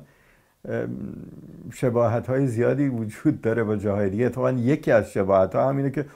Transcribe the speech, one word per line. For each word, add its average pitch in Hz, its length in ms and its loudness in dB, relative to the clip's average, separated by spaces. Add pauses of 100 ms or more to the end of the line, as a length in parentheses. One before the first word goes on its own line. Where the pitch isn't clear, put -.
(640)
ام، 120 500 -6 (580)
شباهت‌های 120 760 0
زیادی 123 400 2
وجود 113 540 -2
داره 113 220 0
با 107 120 0
جاهای 101 340 0
دیگه. 107 160 0
اتفاقاً 127 260 0
یکی 131 400 0
از 107 200 4
شباهت‌ها 98 580 2
همینه 139 200 -2
که 143 160 -4 (100)